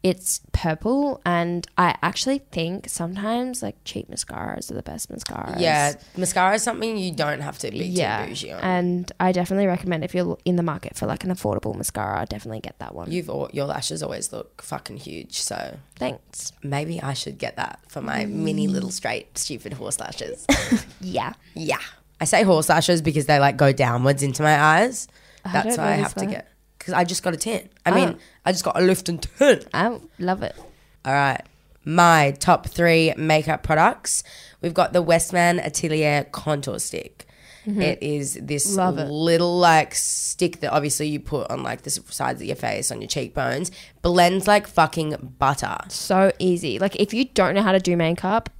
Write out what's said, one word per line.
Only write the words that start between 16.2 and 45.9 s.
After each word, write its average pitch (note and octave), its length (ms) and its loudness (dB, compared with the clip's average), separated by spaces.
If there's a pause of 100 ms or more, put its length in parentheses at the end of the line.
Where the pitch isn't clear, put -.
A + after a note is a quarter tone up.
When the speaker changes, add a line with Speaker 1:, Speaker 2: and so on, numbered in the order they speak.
Speaker 2:
maybe D3+ 400 -6
I C#3 100 -4
should C#3 240 -8
get - 200 -8
that - 300 -8
for - 140 -12
my - 240 -4
mini G2+ 440 -2
Speaker 1:
Mm. F#3+ 40 0
Speaker 2:
little - 180 -4
straight - 460 -8
stupid - 380 -8
horse A2 260 -8
lashes. - 500 -10
Speaker 1:
<laughs> C4+ 60 4 (460)
Yeah. F3+ 320 -6 (200)
Speaker 2:
Yeah. D#3 220 -4 (460)
I - 20 -2
say F3 180 4
horse F3 280 4
lashes E3 320 4
because D3 240 0
they, D3 120 6
like, C#3 200 4
go C#3+ 140 6
downwards C3 500 2
into C#3+ 200 -2
my D3+ 160 6
eyes. F3 500 4 (360)
Speaker 1:
I F#3 80 -6
Speaker 2:
That's A3 240 0
Speaker 1:
don't D#3 80 -2
Speaker 2:
why D#3 80 2
I D#3 40 2
Speaker 1:
notice D3+ 80 0
Speaker 2:
have C#3+ 100 -4
to F#3+ 60 -4
Speaker 1:
that. G3 100 -2
Speaker 2:
get, - 180 -8 (300)
'cause F#3 160 -8
I F3 100 4
just F3 180 -4
got F3+ 120 -2
a - 40 -8
tint. - 320 -6 (160)
I F3 40 4
Speaker 1:
Oh. F#3+ 40 6
Speaker 2:
mean, F#3 220 4 (280)
I F#3 80 2
just F3+ 120 -2
got - 140 0
a - 60 2
lift F#3 240 2
and E3+ 120 -6 (180)
tint. C4+ 360 6
Speaker 1:
I A3 220 0 (220)
love F#3 240 -2
it. - 120 -8 (500)
Speaker 2:
All C3+ 80 -2
right. C#3 280 2 (440)
My D#3+ 540 6
top - 300 4
three E3 480 4
makeup D#3 460 2
products. E3 600 2 (380)
We've F3 140 -4
got F3+ 180 2
the F3+ 100 4
Westman E3+ 560 4
Atelier D3+ 720 0
Contour C#3+ 480 -4
Stick. - 480 -10 (400)
Speaker 1:
Mm-hmm. G#3 160 -2
Speaker 2:
It D3+ 200 0
is C#3+ 380 -4
this D3 360 -2
Speaker 1:
Love F3+ 220 2
it. D3 100 -4
Speaker 2:
little, E3 500 2
like, D#3+ 360 6
stick - 680 -2
that D3 120 -2
obviously D3+ 360 0
you D3 120 -4
put C#3+ 300 -4
on, B2+ 120 -6
like, - 200 -6
the C#3 80 -10
s-, - 100 -4 (140)
sides C3 280 -4
of - 40 -10
your C#3 100 -4
face, A2+ 360 -4
on A2 80 -10
your G#2+ 80 -12
cheekbones. C3+ 640 -4 (320)
Blends F3+ 440 4
like G#3 200 4
fucking D3+ 720 -2
butter. - 380 0 (120)
Speaker 1:
So F#3+ 500 2